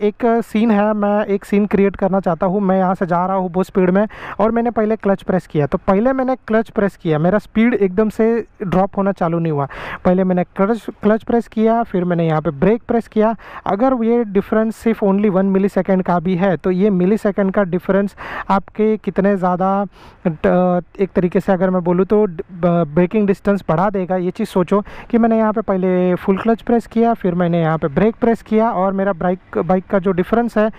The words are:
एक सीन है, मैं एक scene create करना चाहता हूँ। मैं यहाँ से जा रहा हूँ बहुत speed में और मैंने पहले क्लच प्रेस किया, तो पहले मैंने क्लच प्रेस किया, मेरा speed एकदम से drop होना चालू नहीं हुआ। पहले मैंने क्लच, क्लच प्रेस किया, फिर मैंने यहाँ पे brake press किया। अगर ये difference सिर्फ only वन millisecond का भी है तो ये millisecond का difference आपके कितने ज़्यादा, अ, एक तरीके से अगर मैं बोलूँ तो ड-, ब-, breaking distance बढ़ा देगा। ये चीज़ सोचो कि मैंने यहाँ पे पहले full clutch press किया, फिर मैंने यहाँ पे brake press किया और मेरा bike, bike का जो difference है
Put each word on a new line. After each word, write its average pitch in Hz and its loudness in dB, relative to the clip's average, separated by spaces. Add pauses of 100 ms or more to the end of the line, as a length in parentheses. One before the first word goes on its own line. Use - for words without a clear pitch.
एक 208 -2
सीन 226 0
है, 208 2
मैं 208 0
एक 202 -4
scene 208 0
create 196 0
करना 190 0
चाहता 180 -2
हूँ। 190 0
मैं 190 2
यहाँ 185 2
से 196 -4
जा 175 0
रहा 190 -2
हूँ 185 -2
बहुत 185 -2
speed 185 0
में 202 2 (320)
और 214 2
मैंने 233 0
पहले 214 0
क्लच 196 -2
प्रेस 185 -2
किया, 147 0
तो 190 -2
पहले 208 0
मैंने 262 -2 (120)
क्लच 220 0
प्रेस 202 -2
किया, 156 0
मेरा 180 2
speed 226 0
एकदम 202 0
से 226 0 (160)
drop 190 0
होना 196 0
चालू 170 -2
नहीं 165 -2
हुआ। 143 -2 (380)
पहले 185 2
मैंने 180 0
क्लच, 202 -2 (180)
क्लच 208 2
प्रेस 240 -2
किया, 226 0
फिर 180 -4
मैंने 170 0
यहाँ 156 0
पे 160 -4
brake 180 0
press 233 -2
किया। 220 0 (300)
अगर 254 0
ये 233 0
difference 214 -2
सिर्फ - -2
only 202 2
वन 185 2
millisecond 190 0
का 175 0
भी 180 0
है 180 2
तो 185 -2
ये 185 2
millisecond 196 0
का 208 0
difference 190 -2 (340)
आपके 214 0
कितने 202 0
ज़्यादा, 185 0
अ, - -8 (680)
एक 190 0
तरीके 180 2
से 196 0
अगर 190 2
मैं 180 -2
बोलूँ 180 0
तो 214 2
ड-, 175 -8 (100)
ब-, 170 0 (100)
breaking 190 2
distance 202 -2
बढ़ा 175 0
देगा। 185 -4
ये 185 -2
चीज़ 208 -6
सोचो 196 0 (260)
कि 240 0
मैंने 226 2
यहाँ 220 2
पे 220 -2
पहले 185 0
full 190 -2
clutch 226 0
press 233 0
किया, 226 2
फिर 180 -2
मैंने 170 0
यहाँ 160 0
पे 165 -4
brake 185 0
press 233 0
किया 220 0
और 190 -2
मेरा 196 -2
bike, 180 -4
bike 185 0
का 202 0
जो 190 0
difference 220 -2
है 214 2